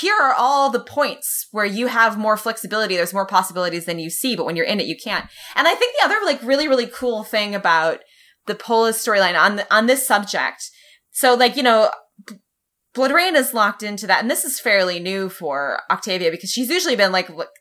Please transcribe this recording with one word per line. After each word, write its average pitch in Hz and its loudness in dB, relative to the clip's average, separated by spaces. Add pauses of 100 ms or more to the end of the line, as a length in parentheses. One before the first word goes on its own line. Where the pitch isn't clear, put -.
here 403 0
are 277 2
all 277 2
the 240 -2
points - -6
where 208 -2
you 208 -2
have 226 2
more 214 0
flexibility. 214 -4
There's 175 -2
more 196 -2
possibilities 180 -2
than 170 -6
you 160 -8
see, 247 -4
but 165 -2
when 165 -4
you're 165 0
in 208 -2
it, - -4
you 160 -6
can't. 196 -6 (240)
And 294 2
I 349 2
think 494 0
the 403 2
other, 403 2
like, 285 -2
really, 277 0
really 254 2
cool 233 -4
thing 208 -4
about 165 2 (460)
the 208 -4
Polis 226 0
storyline 185 2
on, 202 4
on 220 4
this 269 2
subject, 202 -2 (480)
so, 247 4
like, 247 4
you 277 -2
know, 226 6 (360)
B-, 208 -18 (580)
Blood 262 0
Rain 349 4
is 262 0
locked 208 0
into 208 -8
that, 185 2
and 226 0
this 349 -2
is 269 -6
fairly 185 2
new 190 -4
for 139 -4 (100)
Octavia 180 -2
because 175 -6
she's 240 -2
usually 339 0
been, 196 4
like, 185 -2
l-, 160 -10 (140)